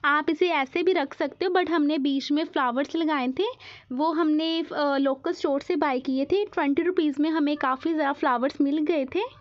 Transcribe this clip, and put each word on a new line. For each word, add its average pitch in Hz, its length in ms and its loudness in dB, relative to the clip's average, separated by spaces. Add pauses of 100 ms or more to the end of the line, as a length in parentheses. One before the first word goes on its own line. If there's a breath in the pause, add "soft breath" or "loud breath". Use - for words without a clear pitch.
आप 302 260 2
इसे 339 180 2
ऐसे 311 340 -2
भी 370 100 2
रख 302 220 0
सकते 302 300 -4
हो, 370 100 0
but 359 160 2
हमने 311 280 2
बीच 277 340 -2
में 302 120 2
फ्लावर्स 285 520 -2
लगाए 302 320 0
थे, 262 160 -2 (480 loud breath)
वो 302 200 0
हमने, 320 480 0
अ, 285 360 -2
लोकल 277 360 0
स्टोर 285 280 0
से 359 160 -4
बाय 277 240 0
किए 262 240 -2
थे। 392 200 0
ट्वेंटी 311 380 0
रुपीज़ 311 400 0
में 311 80 2
हमें 302 260 2
काफ़ी 277 380 0
ज़्यादा 294 180 2
फ्लावर्स 269 480 0
मिल 285 180 0
गए 302 260 0
थे। 330 160 -2 (200)